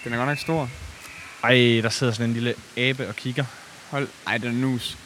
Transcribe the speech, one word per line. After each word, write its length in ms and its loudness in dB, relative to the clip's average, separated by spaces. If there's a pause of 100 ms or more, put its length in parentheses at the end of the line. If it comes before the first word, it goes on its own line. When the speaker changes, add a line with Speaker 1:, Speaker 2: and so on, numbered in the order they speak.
Speaker 1:
Den 100 -6
er 40 -2
godt 120 2
nok 80 0
stor. 320 0 (720)
Speaker 2:
Ej, 400 8
der 60 2
sidder 240 2
sådan 160 0
en 40 0
lille 200 0 (240)
abe 300 0
og 80 -8
kigger. 300 -2 (440)
Speaker 1:
Hold, 180 -2 (200)
ej, 100 0
den 100 -2
er 40 -2 (160)
nus. 380 -2